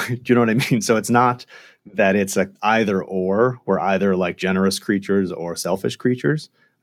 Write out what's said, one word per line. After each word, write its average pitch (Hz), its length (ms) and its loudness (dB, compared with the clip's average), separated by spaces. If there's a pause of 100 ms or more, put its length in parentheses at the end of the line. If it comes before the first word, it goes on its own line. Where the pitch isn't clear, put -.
<laughs> - 60 -6
do 123 180 -6
you 123 100 4
know 120 60 4
what 117 80 2
I 117 220 0
mean? 120 80 2
So 113 160 2
it's 107 140 -2
not 120 360 2 (400)
that 98 300 2
it's 98 220 0
a 95 120 0 (140)
either 104 400 0
or, 98 640 0
we're 92 160 0
either, 95 340 2
like, 90 220 -2
generous 95 420 0
creatures 98 540 -2
or 85 240 -8
selfish 90 400 -4
creatures. 139 520 -2 (340)